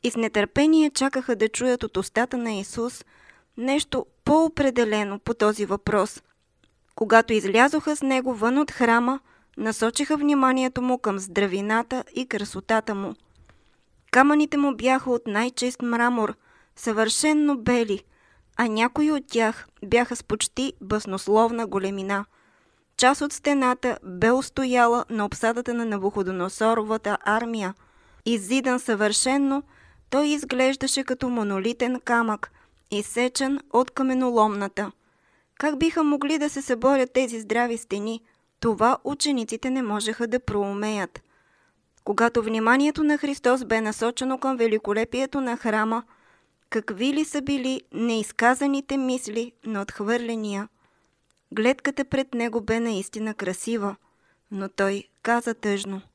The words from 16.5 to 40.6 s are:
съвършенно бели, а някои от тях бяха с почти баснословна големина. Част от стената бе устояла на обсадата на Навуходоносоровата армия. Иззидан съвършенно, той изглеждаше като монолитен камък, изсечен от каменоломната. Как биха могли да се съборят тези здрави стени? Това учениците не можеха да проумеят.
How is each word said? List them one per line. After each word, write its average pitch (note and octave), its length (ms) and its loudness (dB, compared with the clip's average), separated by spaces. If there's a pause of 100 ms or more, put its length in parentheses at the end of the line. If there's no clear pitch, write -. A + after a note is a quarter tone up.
съвършенно C#4 760 2
бели, A#3 460 0 (540)
а A#3+ 100 0
някои A#3+ 440 2
от C#4+ 160 -2
тях A3+ 400 -2 (180)
бяха A#3 300 2
с - 80 -12
почти - 580 -4
баснословна G#3+ 840 0
големина. G3 580 -4 (720)
Част C4 240 4
от D4 120 -4
стената B3+ 680 0
бе F#3 280 2
устояла B3 760 2
на G#3+ 160 -2
обсадата A#3 480 -2
на A#3 120 -2
Навуходоносоровата G#3 1400 -2
армия. A3 480 -2 (520)
Иззидан A#3+ 540 0
съвършенно, C4 840 0 (460)
той D4 180 2
изглеждаше C4+ 760 0
като B3+ 260 -2
монолитен A#3 680 -2
камък, A#3 520 0 (400)
изсечен B3 680 -2 (140)
от B3 180 2
каменоломната. A3 1000 0 (680)
Как C#4+ 200 -2
биха D#4+ 240 2
могли D4 340 2
да D4 120 0
се C#4 120 -8
съборят B3+ 520 2
тези A#3 260 0
здрави A3+ 380 -2
стени? A3 440 -6 (380)
Това A3+ 440 2
учениците C4 680 -2
не C4 120 -2
можеха A3 460 -4
да B3 120 0
проумеят. G3+ 840 -4 (800)